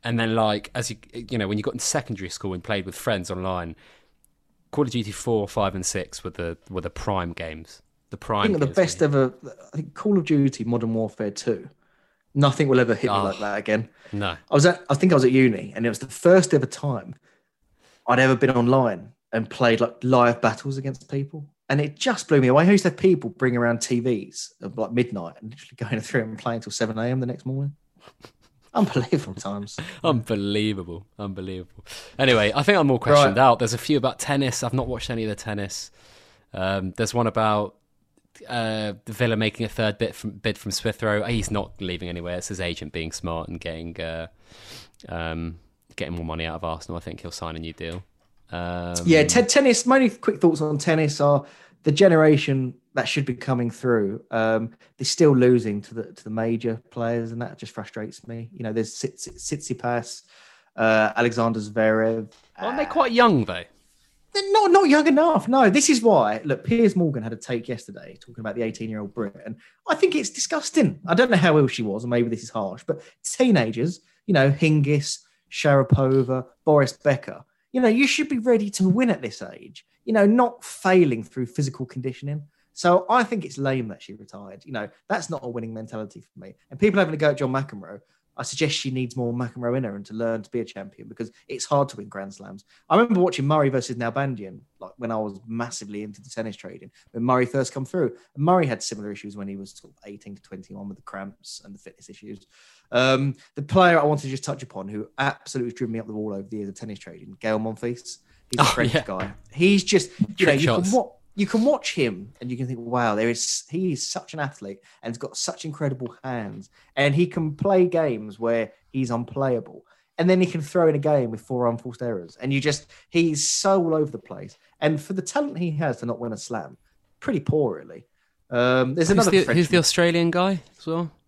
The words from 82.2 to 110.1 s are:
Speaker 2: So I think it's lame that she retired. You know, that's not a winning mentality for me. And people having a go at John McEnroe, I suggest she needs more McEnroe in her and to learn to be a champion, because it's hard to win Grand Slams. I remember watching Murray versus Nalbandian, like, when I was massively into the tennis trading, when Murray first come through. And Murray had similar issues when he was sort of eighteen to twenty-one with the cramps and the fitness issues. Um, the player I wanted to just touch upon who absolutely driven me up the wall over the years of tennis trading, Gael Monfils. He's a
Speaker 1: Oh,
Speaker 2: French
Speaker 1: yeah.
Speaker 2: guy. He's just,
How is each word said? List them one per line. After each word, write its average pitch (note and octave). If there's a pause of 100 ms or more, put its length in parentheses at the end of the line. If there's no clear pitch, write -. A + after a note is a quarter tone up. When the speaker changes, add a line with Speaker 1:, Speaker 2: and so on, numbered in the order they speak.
Speaker 2:
So F3+
I A#3+
think G#3
it's -
lame C3+
that G2
she -
retired. G2+
You D#3
know, G#2+ (200)
that's -
not D#3
a B2
winning A2+
mentality A2
for -
me. F#2+ (160)
And C#3
people G3+
having D#3+
a -
go D3+
at C#3
John C3
McEnroe, G#2 (360)
I A#2+
suggest C#3+
she C3+
needs B2+
more A#2+
McEnroe A#2+
in C3+
her G2+
and G2+
to G#2+
learn A2+
to -
be A#2+
a A2+
champion, G2
because A2 (160)
it's -
hard C#3
to -
win G#2
Grand G2
Slams. G2 (240)
I E3
remember A3
watching F3+
Murray D3
versus B2+
Nalbandian, A#2 (180)
like, F#2
when A#2
I A2+
was G2+
massively A2+
into G2+
the -
tennis A2
trading, - (200)
when A#2
Murray B2+
first C3
come C3+
through. D3+ (180)
And C#3
Murray F3
had A#2
similar G#2
issues G2+
when G2+
he G2
was G2
sort -
of -
eighteen G3
to -
twenty-one F#3+
with G2+
the -
cramps -
and G2+
the G2+
fitness -
issues. G#2 (460)
Um, C3 (220)
the D3+
player E3+
I C#3+
wanted D3
to C#3
just C3
touch -
upon G2
who G#2 (100)
absolutely B2+
driven A#2
me A2+
up A2
the A2
wall G#2+
over G2
the A2
years G2+
of G2
tennis G#2+
trading, F#2+
Gael A2
Monfils. A2+ (320)
He's A#2+
a C#3+
Speaker 1:
Oh, -
Speaker 2:
French B2+
Speaker 1:
yeah. D#3
Speaker 2:
guy. F#2+ (200)
He's F#3+
just, -